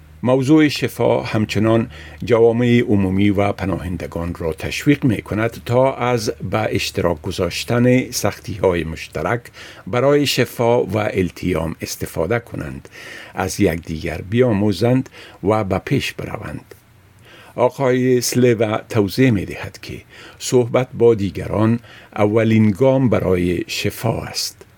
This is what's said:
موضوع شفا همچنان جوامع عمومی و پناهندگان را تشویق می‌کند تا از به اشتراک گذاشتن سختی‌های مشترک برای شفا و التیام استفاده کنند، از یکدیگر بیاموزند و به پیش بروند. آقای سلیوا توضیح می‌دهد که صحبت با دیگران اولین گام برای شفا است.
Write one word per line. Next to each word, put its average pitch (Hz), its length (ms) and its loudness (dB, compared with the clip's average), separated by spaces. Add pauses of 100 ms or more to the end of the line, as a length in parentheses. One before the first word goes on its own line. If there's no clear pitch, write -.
(260)
موضوع 139 420 4
شفا 123 540 0
همچنان 113 680 0 (340)
جوامع 120 560 4
عمومی 98 500 2
و 101 220 2
پناهندگان 85 840 -6
را 80 160 -4
تشویق - 500 -2
می‌کند 110 600 -2
تا 127 280 2
از 120 360 -2
به 107 460 -4
اشتراک 87 460 -2
گذاشتن 120 880 0
سختی‌های 95 720 -2
مشترک 80 580 -6 (460)
برای 135 400 2
شفا 120 560 0
و 95 140 -2
التیام 90 840 -2
استفاده - 580 -4
کنند، 73 500 -12 (440)
از 92 260 -4
یکدیگر 82 720 -2
بیاموزند 117 800 0 (340)
و 107 200 2
به 95 160 -2
پیش - 340 -4
بروند. - 640 -12 (800)
آقای 127 640 2
سلیوا 113 560 2 (120)
توضیح 120 420 2
می‌دهد 90 500 -4
که - 200 -14 (380)
صحبت 123 540 0
با 117 220 4
دیگران 98 640 0 (360)
اولین 110 560 4
گام 131 380 2
برای 90 580 0
شفا - 540 -4
است. - 440 -10 (120)